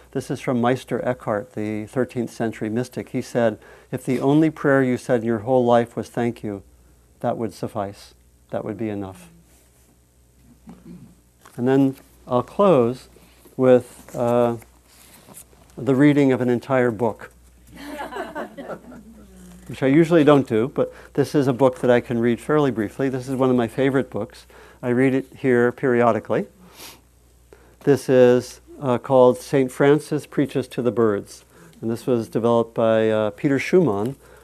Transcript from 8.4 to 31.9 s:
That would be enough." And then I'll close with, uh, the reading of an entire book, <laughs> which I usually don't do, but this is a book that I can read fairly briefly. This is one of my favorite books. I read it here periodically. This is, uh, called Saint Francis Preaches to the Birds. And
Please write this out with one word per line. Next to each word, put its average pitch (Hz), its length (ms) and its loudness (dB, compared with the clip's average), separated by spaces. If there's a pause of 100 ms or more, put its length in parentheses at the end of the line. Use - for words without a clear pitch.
That 110 160 -10
would 110 120 -10
be 110 120 -6
enough." 92 400 -12 (2250)
And 123 120 -4
then 135 280 2 (320)
I'll 123 160 0
close 135 640 2 (480)
with, 127 600 2
uh, 120 420 0 (1200)
the 131 180 -2
reading 139 360 4
of 123 100 0
an 123 80 0
entire 123 420 0
book, 107 400 -6 (420)
<laughs> - 1900 -16
which 127 160 -6
I 135 40 2
usually 156 360 4
don't 139 240 6
do, 113 200 0
but - 240 -4 (220)
this 143 220 -2
is 139 120 2
a 135 60 0
book 127 260 2
that 123 120 2
I 120 100 4
can 117 180 -6
read 117 200 0
fairly 151 320 0
briefly. 110 380 -4
This 127 200 -8
is 135 60 -6
one 131 140 2
of 127 60 2
my 120 120 0
favorite 131 420 -2
books. - 380 -12 (340)
I 127 80 -6
read 131 240 2
it 135 140 -4 (100)
here 120 340 2
periodically. 120 760 0 (1400)
This 139 260 2
is, 123 500 4 (220)
uh, 123 160 -2
called 127 400 4
Saint 131 340 -2
Francis 147 540 0
Preaches 139 440 -4
to - 120 -8
the 120 100 0
Birds. 104 540 -2 (340)
And 113 120 -6